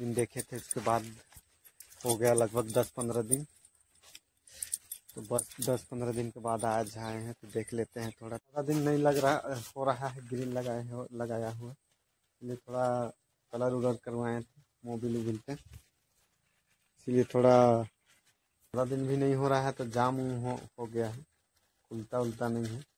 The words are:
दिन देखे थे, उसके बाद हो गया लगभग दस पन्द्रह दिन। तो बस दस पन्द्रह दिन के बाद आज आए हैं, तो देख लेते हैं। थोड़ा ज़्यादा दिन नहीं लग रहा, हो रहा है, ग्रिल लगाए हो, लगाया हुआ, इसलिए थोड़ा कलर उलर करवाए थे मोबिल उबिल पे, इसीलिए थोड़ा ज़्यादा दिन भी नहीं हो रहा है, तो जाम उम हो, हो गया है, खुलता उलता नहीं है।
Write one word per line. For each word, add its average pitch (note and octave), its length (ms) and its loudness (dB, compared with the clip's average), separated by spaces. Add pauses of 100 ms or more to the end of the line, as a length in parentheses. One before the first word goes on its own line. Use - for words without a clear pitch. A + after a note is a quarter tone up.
दिन A#2+ 140 -4
देखे A#2+ 260 0
थे, B2 160 -10
उसके - 240 -6
बाद A2+ 360 0 (880)
हो A#2+ 120 4
गया A#2+ 180 6
लगभग A2+ 360 2
दस A#2 180 4
पन्द्रह A#2 340 -2
दिन। C3+ 240 0 (1700)
तो B2+ 80 -12
बस A#2+ 380 -4
दस B2 220 0
पन्द्रह B2 300 -6
दिन A#2 180 -4
के A2+ 100 -14
बाद A2+ 240 -2
आज A2 340 0
आए A2 240 -6
हैं, A#2 100 -8
तो - 160 -18
देख G#2+ 240 -6
लेते A#2 280 -4
हैं। A2+ 120 -6 (100)
थोड़ा A2+ 140 -10
ज़्यादा D3 260 -8
दिन D3+ 200 0
नहीं D3 160 4
लग D3 180 4
रहा, C3+ 460 2 (140)
हो C3+ 80 -4
रहा C3 240 0
है, B2+ 200 -12
ग्रिल B2+ 200 -4
लगाए B2 400 -4
हो, B2 240 -10
लगाया A2+ 380 -4
हुआ, A#2 200 -10
इसलिए - 880 -16
थोड़ा B2 560 -2 (400)
कलर B2 180 0
उलर B2 240 0
करवाए A#2+ 460 -4
थे - 220 -16 (220)
मोबिल A#2 320 -4
उबिल A2+ 200 -2
पे, A2 160 -10
इसीलिए - 1700 -4
थोड़ा B2 580 8
ज़्यादा - 1000 -8
दिन C3+ 240 -2
भी C#3 80 0
नहीं C#3 180 2
हो C3+ 140 2
रहा C3+ 140 4
है, C3+ 100 0
तो B2+ 140 -6
जाम B2 340 2
उम B2+ 200 -2
हो, B2 200 -4 (180)
हो A#2+ 80 -8
गया A2+ 220 -2
है, B2 180 -12 (600)
खुलता A2+ 320 -6
उलता A#2+ 280 -4
नहीं A#2 160 -2
है। A2+ 340 -10